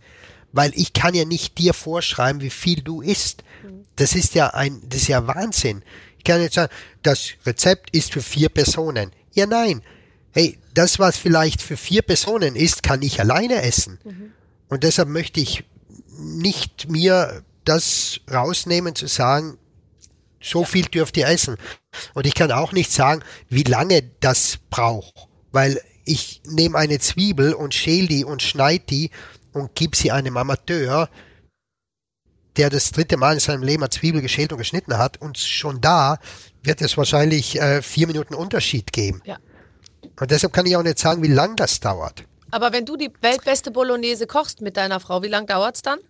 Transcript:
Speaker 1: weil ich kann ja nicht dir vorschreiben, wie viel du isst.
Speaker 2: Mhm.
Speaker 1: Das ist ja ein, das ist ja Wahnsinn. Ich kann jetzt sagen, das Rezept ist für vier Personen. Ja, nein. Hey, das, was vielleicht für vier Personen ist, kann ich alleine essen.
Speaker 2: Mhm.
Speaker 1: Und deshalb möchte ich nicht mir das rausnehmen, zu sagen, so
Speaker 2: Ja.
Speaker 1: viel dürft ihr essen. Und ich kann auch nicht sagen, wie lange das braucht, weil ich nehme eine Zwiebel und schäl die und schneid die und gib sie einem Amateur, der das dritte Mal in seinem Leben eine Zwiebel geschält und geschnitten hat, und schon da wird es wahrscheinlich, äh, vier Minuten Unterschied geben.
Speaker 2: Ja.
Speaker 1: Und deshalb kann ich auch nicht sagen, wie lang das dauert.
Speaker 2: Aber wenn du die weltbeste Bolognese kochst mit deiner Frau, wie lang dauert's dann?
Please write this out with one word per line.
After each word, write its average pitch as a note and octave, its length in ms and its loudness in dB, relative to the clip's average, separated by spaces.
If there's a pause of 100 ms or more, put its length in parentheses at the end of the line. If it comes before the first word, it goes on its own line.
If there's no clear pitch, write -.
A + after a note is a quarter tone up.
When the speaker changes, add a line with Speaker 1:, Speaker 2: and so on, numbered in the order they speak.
(520)
Speaker 1:
weil C#3+ 240 2
ich - 180 -2
kann F3 220 2
ja E3 100 2
nicht E3 320 -6
dir E3+ 160 4
vorschreiben, D3 680 -2
wie C3+ 80 -6
viel F3 320 -2
du D#3 200 -10
isst. - 420 -4 (200)
Speaker 2:
Mhm. G3 220 -20 (100)
Speaker 1:
Das - 200 2
ist F3+ 200 0
ja D3 160 6
ein, C3+ 360 -4
das C3 140 -4
ist - 80 0
ja B2+ 180 2
Wahnsinn. C#3 560 -2 (340)
Ich - 60 -20
kann E3+ 180 4
jetzt E3+ 140 -2
sagen, E3+ 160 2 (320)
das - 260 2 (160)
Rezept F3+ 500 2
ist - 180 -2
für C#3 80 -4
vier D3+ 280 0
Personen. C#3 640 0 (220)
Ja, G3+ 140 4
nein. G#3+ 340 0 (500)
Hey, - 260 2 (180)
das, F3 240 4
was F#3+ 180 4
vielleicht D#3+ 460 2
für C#3+ 140 -8
vier G#3 260 0
Personen F#3 520 0
ist, D#3+ 280 0
kann C3+ 180 2
ich C#3 180 -2
alleine F3+ 440 2
essen. A#2 400 0
Speaker 2:
Mhm. G#3 280 -18 (380)
Speaker 1:
Und C3+ 140 -4
deshalb D#3+ 260 2
möchte D#3+ 300 -4
ich - 240 -4 (560)
nicht D#3+ 680 -6
mir F3+ 540 2 (220)
das - 540 0 (120)
rausnehmen, E3+ 640 -2
zu - 120 -8
sagen, C#3 500 0 (840)
so - 200 -2
Speaker 2:
Ja. E3 60 0
Speaker 1:
viel F#3 180 2
dürft D#3+ 320 -2
ihr C#3 100 2
essen. D#3 300 0 (560)
Und C3+ 140 -2
ich C#3 80 0
kann D#3+ 160 2
auch C#3+ 200 0
nicht F#3 200 0
sagen, D3 320 2 (260)
wie C3 140 2
lange C3+ 400 4 (160)
das - 400 2 (100)
braucht, A#2 580 -2 (240)
weil C3+ 300 2 (240)
ich - 400 -4
nehme D#3 320 0
eine D3 220 2
Zwiebel D#3+ 540 2
und D3 200 -6
schäl F3 340 2
die C#3+ 160 0
und C3 180 -8
schneid D3 480 0
die C#3+ 200 -2 (440)
und C#3 220 -6
gib D#3 200 -2
sie - 160 2
einem C3 260 -2
Amateur, C#3 720 -2 (1500)
der C#3+ 140 2
das C#3 220 -2
dritte D#3+ 260 -2
Mal C#3+ 180 2
in D3 40 -4
seinem C3+ 240 -2
Leben D3 200 -2
eine B2+ 60 -4
Zwiebel D#3+ 320 -2
geschält C#3 300 -2
und D3 60 -10
geschnitten A#2+ 400 -6
hat, B2 240 0
und D3 160 -12
schon - 440 -4
da D3+ 380 4 (440)
wird D3+ 180 -2
es - 160 -2
wahrscheinlich, D3 640 2
äh, C#3+ 200 2
vier D#3+ 260 0
Minuten D#3 260 -6
Unterschied E3 600 -4
geben. G2 320 -2
Speaker 2:
Ja. F2+ 120 -14 (840)
Speaker 1:
Und C3+ 120 -2
deshalb D3+ 220 2
kann F3+ 120 2
ich F3+ 100 2
auch E3+ 80 2
nicht E3 160 0
sagen, E3 240 2
wie D#3 40 4
lang D3+ 280 4
das - 240 0
dauert. F2 440 -6 (260)
Speaker 2:
Aber A#3 240 -2
wenn A#3+ 120 -2
du D4 100 -10
die C#4+ 160 -6 (100)
weltbeste C4 500 0
Bolognese A#3+ 540 -2
kochst - 360 -4
mit G3+ 160 -8
deiner F#3+ 220 -2
Frau, F3+ 220 -4
wie G#3 60 -6
lang G#3 180 -2
dauert's G3+ 360 -2
dann? C#4+ 180 -4 (100)